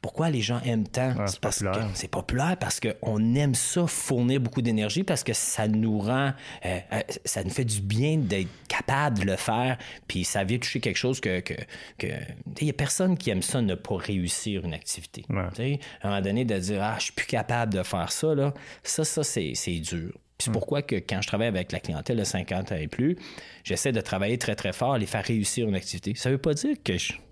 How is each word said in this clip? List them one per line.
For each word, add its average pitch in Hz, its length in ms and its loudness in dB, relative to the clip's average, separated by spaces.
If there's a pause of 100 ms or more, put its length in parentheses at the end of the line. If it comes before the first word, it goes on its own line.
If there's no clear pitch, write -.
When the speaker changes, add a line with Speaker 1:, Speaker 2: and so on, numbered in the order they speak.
Speaker 1:
Pourquoi - 300 0
les 127 120 2
gens 120 220 0
aiment 113 220 2
tant ? 127 220 0
Speaker 2:
Ouais, 120 180 0
Speaker 1:
C'est 95 60 0
Speaker 2:
c'est - 80 -6
Speaker 1:
parce - 180 0
Speaker 2:
populaire. 101 340 0
Speaker 1:
que 95 60 -4
c'est 90 100 -6
populaire, 135 480 0
parce - 220 -2
qu'on 110 560 2
aime 139 220 4
ça, - 320 2
fournir 127 520 2
beaucoup 120 220 0
d'énergie, 110 400 2
parce 170 220 0
que 117 80 0
ça - 340 0
nous 107 320 4
rend, 131 360 2 (300)
euh, 90 140 -2 (140)
euh, 107 80 0 (240)
ça - 180 -2
nous 175 80 -2
fait 135 140 0
du 107 160 0
bien 117 360 2
d'être 98 320 2 (200)
capable 139 500 2
de 95 60 0
le 98 100 2
faire, 123 420 2 (300)
puis 92 160 -2
ça 98 220 0
vient 110 140 2
toucher - 200 -2
quelque 110 200 0
chose 135 200 0
que, 104 220 0
que, - 140 -6 (440)
que, - 80 -4
tu - 60 -2
sais, - 140 -6 (340)
il 151 80 2
y - 20 2
a 135 40 -2
personne 180 440 2
qui - 120 0
aime 92 120 2
ça - 180 0
ne 101 140 2
pas 95 220 -4
réussir 92 680 -2
une 82 80 -2
activité. - 580 -8
Speaker 2:
Ouais. 92 200 0
Speaker 1:
Tu 98 60 -12
sais, 135 240 -2 (220)
à - 40 -4
un 101 40 0
moment 98 120 0
donné, 101 220 2
de 110 160 0
dire, « 98 220 -2
Ah, 107 160 0
je - 80 -2
suis - 60 -8
plus - 140 -4
capable 117 480 0
de 95 80 2
faire 85 300 -2
ça », 156 240 2
là, 139 180 2 (300)
ça, - 200 0
ça, 151 200 0
c'est, 78 320 -2
c'est 85 240 -2
dur. 82 320 -4
Puis - 320 -10
c'est 120 60 0
Speaker 2:
Hmm. - 20 2
Speaker 1:
pourquoi 135 300 0
que 127 120 -2
quand 101 280 0
je - 40 -2
travaille 110 220 2
avec 92 240 0
la 85 80 -2
clientèle 87 380 -2
de 101 60 2
cinquante 92 460 -2
ans 101 60 -2
et 78 100 -2
plus, 147 300 2 (480)
j'essaie - 260 0
de 113 100 2
travailler 104 380 0
très, 110 160 0
très 95 180 -2
fort 127 200 0
à 131 60 2
les 104 80 0
faire 104 180 -2
réussir 113 440 2
une 101 60 2
activité. 95 400 -2
Ça 127 160 -2
veut 135 80 2
pas 151 160 2
dire 277 300 0
que 90 120 2
je - 180 -2 (180)